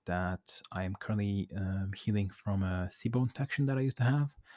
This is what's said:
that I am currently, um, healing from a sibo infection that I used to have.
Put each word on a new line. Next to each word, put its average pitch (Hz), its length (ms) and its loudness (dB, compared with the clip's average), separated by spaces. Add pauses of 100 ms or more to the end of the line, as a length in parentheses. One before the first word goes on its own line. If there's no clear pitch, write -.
that 90 560 -2 (100)
I 92 120 -4
am 95 120 -2
currently, 101 600 0
um, 95 360 0
healing 104 360 0
from 98 340 0
a 92 260 0
sibo 123 320 0
infection 139 440 0
that 135 120 2
I 131 40 2
used 131 160 0
to 123 60 2
have. 143 300 4 (240)